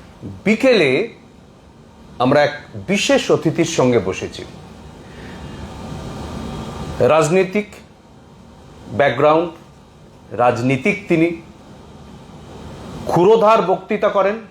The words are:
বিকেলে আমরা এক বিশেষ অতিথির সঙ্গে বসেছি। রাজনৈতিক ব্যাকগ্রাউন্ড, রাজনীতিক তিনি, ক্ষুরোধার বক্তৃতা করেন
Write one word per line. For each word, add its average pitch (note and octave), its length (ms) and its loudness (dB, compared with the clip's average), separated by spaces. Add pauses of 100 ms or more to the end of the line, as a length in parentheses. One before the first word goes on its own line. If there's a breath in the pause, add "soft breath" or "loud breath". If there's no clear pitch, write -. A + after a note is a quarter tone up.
(440)
বিকেলে G#3 640 2 (1080)
আমরা C#3+ 260 2
এক - 160 -4 (280)
বিশেষ F#3+ 420 0
অতিথির D#3+ 340 2
সঙ্গে B2+ 340 2
বসেছি। - 460 -6 (2500 loud breath)
রাজনৈতিক E3+ 680 2 (1300)
ব্যাকগ্রাউন্ড, C#3+ 580 2 (800)
রাজনীতিক B2+ 760 0
তিনি, E3+ 220 2 (1800)
ক্ষুরোধার G#3+ 560 6
বক্তৃতা F#3+ 460 -2
করেন G3 260 0 (160)